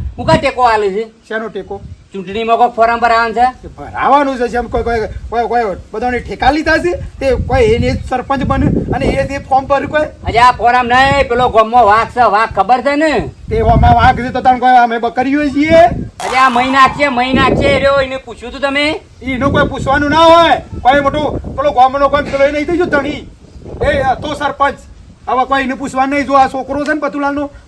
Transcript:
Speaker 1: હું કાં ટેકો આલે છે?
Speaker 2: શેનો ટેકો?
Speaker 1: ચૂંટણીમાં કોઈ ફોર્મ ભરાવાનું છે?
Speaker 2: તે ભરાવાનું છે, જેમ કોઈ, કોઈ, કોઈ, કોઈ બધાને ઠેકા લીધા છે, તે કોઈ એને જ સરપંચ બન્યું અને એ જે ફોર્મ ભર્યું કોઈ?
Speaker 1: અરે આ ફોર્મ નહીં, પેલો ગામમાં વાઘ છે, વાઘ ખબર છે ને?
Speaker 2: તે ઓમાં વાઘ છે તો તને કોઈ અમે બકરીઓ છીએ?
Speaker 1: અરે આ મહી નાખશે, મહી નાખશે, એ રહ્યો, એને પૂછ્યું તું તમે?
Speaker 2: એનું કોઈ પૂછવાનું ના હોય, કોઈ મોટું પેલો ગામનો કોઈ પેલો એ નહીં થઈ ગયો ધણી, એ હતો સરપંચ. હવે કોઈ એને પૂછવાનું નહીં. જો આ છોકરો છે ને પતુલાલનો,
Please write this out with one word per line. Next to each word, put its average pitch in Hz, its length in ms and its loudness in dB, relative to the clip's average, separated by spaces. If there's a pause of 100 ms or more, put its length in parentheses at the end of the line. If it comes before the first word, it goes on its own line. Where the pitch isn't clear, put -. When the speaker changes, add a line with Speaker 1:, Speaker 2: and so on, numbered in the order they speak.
(160)
Speaker 1:
હું 240 100 -8
કાં 320 140 4
ટેકો 262 220 -2
આલે 220 280 2
છે? 208 140 -4 (240)
Speaker 2:
શેનો 220 200 -8
ટેકો? 196 320 -12 (320)
Speaker 1:
ચૂંટણીમાં 208 460 -2
કોઈ 240 180 2
ફોર્મ 233 240 2
ભરાવાનું 233 340 0
છે? 240 120 2 (160)
Speaker 2:
તે 180 60 -14 (100)
ભરાવાનું 226 600 0
છે, 247 100 -2
જેમ 226 200 -6
કોઈ, 247 160 -4
કોઈ, 226 240 -4 (220)
કોઈ, 233 180 -2
કોઈ 240 160 0 (280)
બધાને 240 280 -4
ઠેકા 233 360 -2
લીધા 320 220 0
છે, 349 140 -2 (280)
તે 269 60 -4 (220)
કોઈ 254 260 2
એને 240 160 0
જ 262 80 -2 (100)
સરપંચ 269 360 -4
બન્યું 269 500 -2
અને 269 120 -4
એ 269 220 -2
જે 277 200 -8
ફોર્મ 269 180 2
ભર્યું 277 240 -2
કોઈ? 302 180 -2 (180)
Speaker 1:
અરે 208 120 -2
આ 247 140 6
ફોર્મ 240 340 2
નહીં, 269 420 2
પેલો 240 200 2
ગામમાં 220 420 4
વાઘ 220 240 2
છે, 233 220 4
વાઘ 220 200 0
ખબર 214 260 2
છે 285 140 0
ને? 302 160 0 (360)
Speaker 2:
તે 220 140 -2
ઓમાં 233 380 4
વાઘ 240 160 4
છે 247 160 -6
તો 254 80 -4
તને 254 240 2
કોઈ 254 220 6
અમે 233 120 -2
બકરીઓ 254 520 -2
છીએ? 311 300 4 (440)
Speaker 1:
અરે - 140 -4
આ 262 120 4
મહી 247 200 0
નાખશે, 262 380 2
મહી 254 240 -2
નાખશે, 269 440 2
એ - 20 2
રહ્યો, 277 220 2
એને 262 180 -4
પૂછ્યું 233 340 -14
તું 262 80 -12
તમે? 277 240 -2 (380)
Speaker 2:
એનું 262 300 -2
કોઈ 294 160 2
પૂછવાનું 285 420 -2
ના 330 220 4
હોય, 330 280 4 (220)
કોઈ 277 180 2
મોટું 277 560 -4
પેલો 277 160 -2
ગામનો 262 360 2
કોઈ 277 220 -2
પેલો 277 140 0
એ 294 80 2
નહીં 294 140 -4
થઈ 349 100 -2
ગયો 349 100 0
ધણી, 269 360 -4 (580)
એ 277 220 0
હતો 277 320 -4
સરપંચ. 285 440 -4 (480)
હવે 254 180 -2
કોઈ 269 180 -2
એને 262 120 -6
પૂછવાનું 269 400 -4
નહીં. 277 120 -2
જો 277 120 -2
આ 262 100 4
છોકરો 277 380 -6
છે 302 80 0
ને 311 60 -6
પતુલાલનો, 285 500 -4 (180)